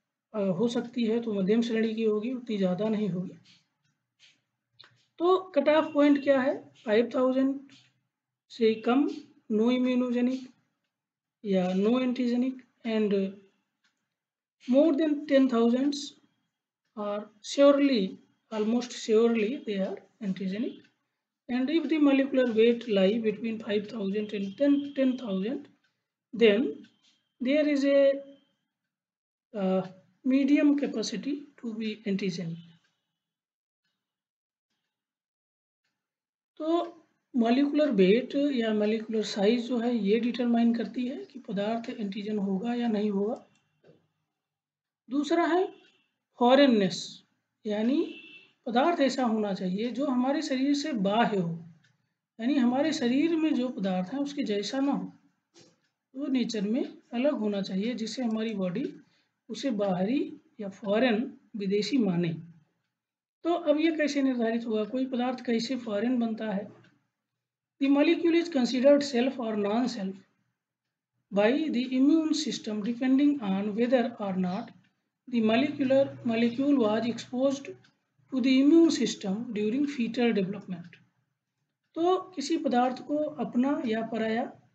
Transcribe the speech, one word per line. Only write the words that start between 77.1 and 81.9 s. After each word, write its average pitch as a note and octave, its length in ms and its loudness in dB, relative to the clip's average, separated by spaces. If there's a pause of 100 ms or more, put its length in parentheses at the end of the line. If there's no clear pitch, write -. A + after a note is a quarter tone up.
to C4 80 -2
the C4 120 4 (100)
immune E4 280 8
system G#3 440 -2 (180)
during G#3+ 320 0
fetal A#3 480 0
development। F#3+ 640 -6 (1000)